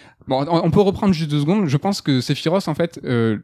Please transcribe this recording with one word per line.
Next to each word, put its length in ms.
bon, 200
on, 180
on 40
peut 120
reprendre 320
juste 180
deux 80
secondes. 280
Je 100
pense 240
que 200
Sephiroth, 460
en 80
fait, 280
euh, 400